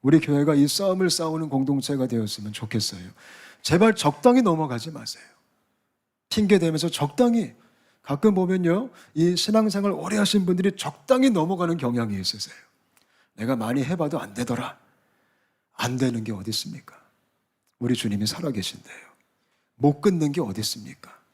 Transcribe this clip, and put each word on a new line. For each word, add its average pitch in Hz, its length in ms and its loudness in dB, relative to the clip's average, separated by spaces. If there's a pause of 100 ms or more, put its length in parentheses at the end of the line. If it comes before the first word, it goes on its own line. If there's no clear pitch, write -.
우리 151 180 6
교회가 147 360 2
이 143 120 6
싸움을 190 420 0
싸우는 160 400 -4
공동체가 135 580 -2
되었으면 107 460 -4
좋겠어요. 104 540 -6 (540)
제발 202 340 4
적당히 247 460 4
넘어가지 156 500 -2
마세요. 123 320 -14 (1040)
핑계 202 280 4
대면서 165 320 0
적당히, 226 640 0 (480)
가끔 147 320 2
보면요, 185 560 0 (240)
이 170 220 2
신앙생활 202 560 0
오래 180 260 -4
하신 202 280 2
분들이 185 300 0
적당히 - 540 0
넘어가는 175 480 0
경향이 120 420 -2
있으세요. - 360 -8 (800)
"내가 117 200 -2
많이 120 280 -2
해봐도 160 360 -2
안 107 140 -12
되더라." 120 460 -6 (960)
안 123 240 -4
되는 123 260 -2
게 110 80 -8
어디 104 180 -8
있습니까? - 500 -10 (800)
우리 120 160 -2
주님이 104 300 -4
살아계신데요. 113 680 -8 (800)
못 143 260 2
끊는 165 300 2
게 139 100 -4
어디 107 200 -6
있습니까? - 600 -12 (120)